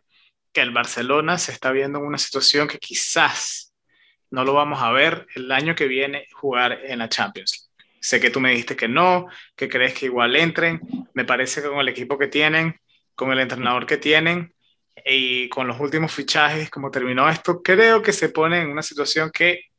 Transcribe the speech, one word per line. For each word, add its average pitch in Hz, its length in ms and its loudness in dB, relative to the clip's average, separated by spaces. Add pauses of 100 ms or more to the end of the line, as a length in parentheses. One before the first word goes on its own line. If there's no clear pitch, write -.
(520)
que 147 100 2
el 120 80 0
Barcelona 135 680 0
se - 140 -4
está 131 180 -2
viendo 139 280 -2
en 143 80 -6
una 147 120 -6
situación 143 480 2
que - 120 -10
quizás - 960 -2 (560)
no 131 140 -2
lo 139 100 2
vamos 147 280 2
a 117 80 2
ver 160 440 2
el 127 180 -6
año 151 220 0
que 160 120 0
viene 139 460 -2
jugar 123 520 0
en 131 140 -8
la 113 100 -4
Champions 101 440 -4
League. - 160 -10 (320)
Sé - 200 0
que 123 100 4
tú 131 100 -2
me 127 100 4
dijiste 117 240 0
que 120 140 -4
no, 180 400 4 (260)
que 131 140 -6
crees 127 260 0
que 135 120 -4
igual 123 280 2
entren. 165 460 2 (340)
Me 127 100 -2
parece 127 380 -2
que 147 60 -4
con 143 100 -4
el 131 100 2
equipo 123 300 -4
que 139 80 2
tienen, 156 540 0 (340)
con 131 160 -2
el 131 80 2
entrenador 123 480 0
que 147 100 0
tienen 160 580 0 (500)
y 127 440 0
con 127 200 -4
los 120 100 -6
últimos 156 340 -2
fichajes, 156 560 0
como 139 220 -10
terminó 127 380 2
esto, 170 340 -2
creo 220 400 6
que 208 100 2
se 156 180 0
pone 165 300 2
en 151 100 -4
una 151 120 -6
situación 156 500 -2
que 175 340 0 (120)